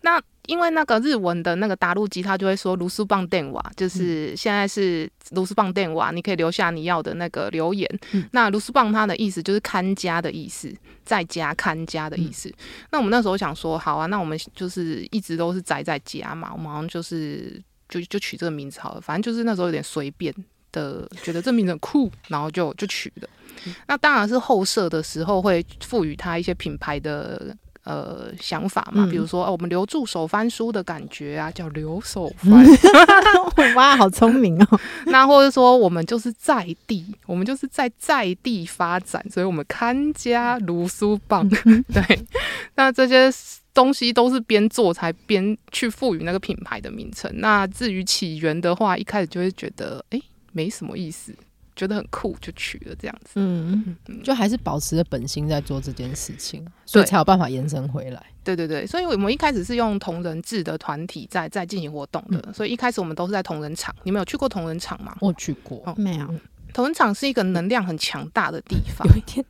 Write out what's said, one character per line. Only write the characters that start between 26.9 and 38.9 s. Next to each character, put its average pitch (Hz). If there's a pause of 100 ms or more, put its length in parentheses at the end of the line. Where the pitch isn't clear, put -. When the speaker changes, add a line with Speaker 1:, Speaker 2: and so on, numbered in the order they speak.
Speaker 1:
的， 147 (280)
呃， -
想 175
法 - (120)
嘛， 202
Speaker 3:
嗯。 180
Speaker 1:
比 170
如 -
说， 180
哦， 196
我 175
们 175
留 175
住 277
手 160
翻 208
书 226
的 202
感 160
觉 147
啊， 156
叫 165
留 156
手 180
翻。 220 (480)
Speaker 3:
<laughs> 370
哇， 269
好 196
聪 226
明 185
哦。 208 (120)
Speaker 1:
<laughs> -
那 262
或 277
者 277
说 247
我 214
们 165
就 226
是 233
在 226 (180)
地， 190 (220)
我 180
们 185
就 254
是 269
在， 254
在 233
地 208
发 175